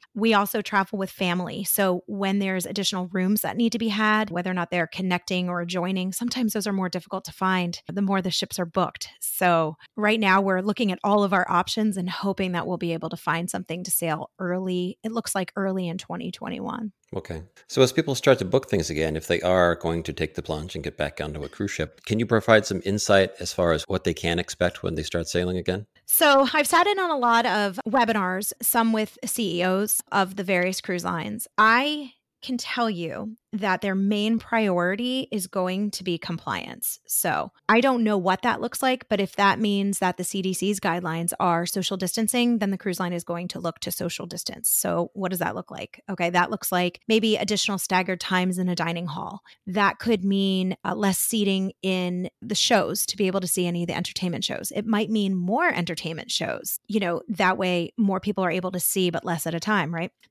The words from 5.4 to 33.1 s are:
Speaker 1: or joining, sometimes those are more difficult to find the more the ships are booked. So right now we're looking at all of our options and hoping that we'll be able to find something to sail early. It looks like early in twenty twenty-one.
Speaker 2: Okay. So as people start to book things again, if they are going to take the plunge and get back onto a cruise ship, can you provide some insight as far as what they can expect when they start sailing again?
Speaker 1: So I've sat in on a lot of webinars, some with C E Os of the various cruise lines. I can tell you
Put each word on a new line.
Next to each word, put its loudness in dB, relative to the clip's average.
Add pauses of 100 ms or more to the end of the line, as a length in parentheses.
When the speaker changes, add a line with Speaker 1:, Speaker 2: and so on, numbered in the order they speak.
Speaker 1:
or -2
joining, -2
sometimes -2
those -2
are 0
more 0
difficult -6
to -14
find 0
the -4
more 2
the -2
ships -4
are 0
booked. -2 (140)
So 2 (180)
right 2
now 6
we're 2
looking 0
at -4
all 4
of 2
our 2
options 2
and -2
hoping -2
that -2
we'll -4
be -2
able -4
to -8
find -2
something -6
to -6
sail -2 (100)
early. -2
It -6
looks -4
like -2
early -2
in -6
twenty -10
twenty-one. -8 (220)
Speaker 2:
Okay. -8 (240)
So 2
as 6
people 0
start 4
to -2
book 2
things 0
again, 0
if -4
they 4
are 6
going -2
to -6
take -4
the -6
plunge -6
and -8
get -8
back -4
onto -6
a -8
cruise -4
ship, -6
can 0
you 2
provide 6
some -4
insight 4
as -6
far 4
as 0
what -4
they 2
can 0
expect -2
when -2
they -4
start -4
sailing 0
again? -2 (200)
Speaker 1:
So 4
I've 2
sat 4
in 2
on 0
a 0
lot 4
of 0
webinars, 2
some 4
with 0
C -2
E 2
Os 2 (100)
of 0
the -4
various 0
cruise -4
lines. -4 (100)
I 2 (280)
can -6
tell -2
you -6 (240)